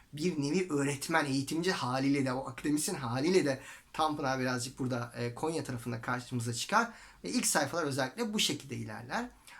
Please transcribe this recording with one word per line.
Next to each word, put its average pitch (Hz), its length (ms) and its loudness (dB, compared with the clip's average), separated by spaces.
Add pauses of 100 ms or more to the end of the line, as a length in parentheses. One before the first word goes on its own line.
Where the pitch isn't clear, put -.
(120)
bir 151 300 0
nevi 180 280 2
öğretmen, 147 540 2
eğitimci 151 480 2
haliyle 135 540 2
de, 127 60 0
o 131 160 -4
akademisyen 151 460 0
haliyle 139 500 2
de 135 160 0 (320)
Tanpınar 151 480 0
birazcık 127 380 -2
burada, 123 380 -2
e, 120 180 -2
Konya 156 300 -2
tarafında 117 360 -4
karşımıza 123 540 -2
çıkar. 226 360 2 (340)
Ve 180 60 -4
ilk 226 160 2
sayfalar 160 380 2
özellikle 143 500 -2
bu 220 60 2
şekilde 127 360 0
ilerler. 117 540 -6 (300)